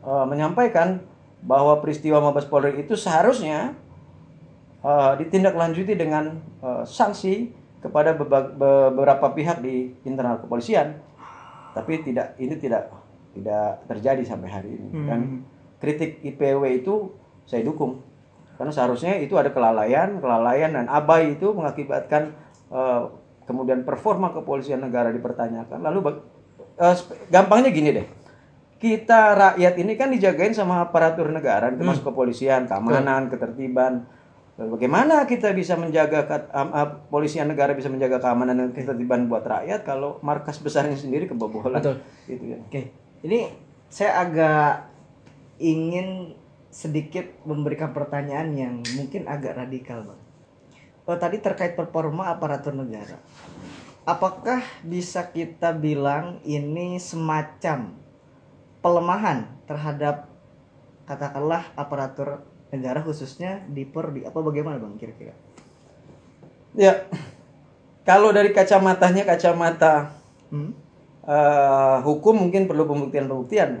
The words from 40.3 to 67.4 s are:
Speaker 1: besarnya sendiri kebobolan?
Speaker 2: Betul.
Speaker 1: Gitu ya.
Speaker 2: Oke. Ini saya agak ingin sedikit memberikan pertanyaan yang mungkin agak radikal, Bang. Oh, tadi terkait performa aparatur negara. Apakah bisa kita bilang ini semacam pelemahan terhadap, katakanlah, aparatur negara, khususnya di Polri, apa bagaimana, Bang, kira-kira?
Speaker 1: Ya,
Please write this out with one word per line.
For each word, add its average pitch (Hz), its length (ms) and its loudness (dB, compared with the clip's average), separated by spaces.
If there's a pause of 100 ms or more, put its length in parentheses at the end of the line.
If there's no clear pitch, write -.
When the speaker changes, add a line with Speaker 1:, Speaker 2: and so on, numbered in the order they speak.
Speaker 1:
besarnya 147 360 -2
sendiri 143 300 -4
kebobolan? 113 540 -4
Speaker 2:
Betul. 139 180 0 (300)
Speaker 1:
Gitu 127 220 -12
ya. 120 120 -12
Speaker 2:
Oke. 131 220 -10 (400)
Ini 190 160 -2 (480)
saya - 340 0
agak 156 720 2 (640)
ingin 170 800 -4 (340)
sedikit 156 540 -6 (220)
memberikan 151 480 -6
pertanyaan 143 580 -6
yang 127 240 -6 (200)
mungkin 143 300 -8
agak 131 320 -8
radikal, 123 480 -12
Bang. 101 160 -20 (840)
Oh, 170 100 -4
tadi 180 240 -4
terkait 185 360 -4
performa 160 540 -6
aparatur 143 440 -6
negara. 107 420 -12 (880)
Apakah 190 560 -2 (220)
bisa 175 480 -6
kita 165 420 -4
bilang 151 720 -2
ini 156 540 -6
semacam 156 960 -6 (840)
pelemahan 175 580 2 (260)
terhadap, 147 600 -4 (800)
katakanlah, 147 680 -4
aparatur 139 680 -8 (260)
negara, 131 300 -6
khususnya 160 680 -8
di 139 200 -10
Polri, 147 400 -10
apa - 160 -8
bagaimana, 151 360 -2
Bang, 107 200 -12
kira-kira? 113 400 -18 (1400)
Speaker 1:
Ya, 196 320 6 (1000)